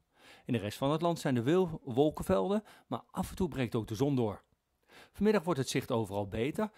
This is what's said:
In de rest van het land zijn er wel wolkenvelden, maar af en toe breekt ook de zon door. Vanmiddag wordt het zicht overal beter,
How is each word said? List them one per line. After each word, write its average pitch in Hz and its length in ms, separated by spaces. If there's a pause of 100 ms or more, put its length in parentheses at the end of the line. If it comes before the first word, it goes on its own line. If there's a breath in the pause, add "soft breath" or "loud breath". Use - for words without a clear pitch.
(460 loud breath)
In 131 80
de 117 60
rest 104 180
van 139 140
het 160 100
land 170 180
zijn 139 160
er 117 80
wel 165 400
wolkenvelden, 185 800 (240 loud breath)
maar 117 140 (100)
af - 180
en - 60
toe 185 120
breekt 131 280
ook 110 120
de 110 80
zon 139 200
door. 110 280 (680 loud breath)
Vanmiddag 202 320
wordt 160 160
het 127 100
zicht - 220
overal 104 360
beter, 131 500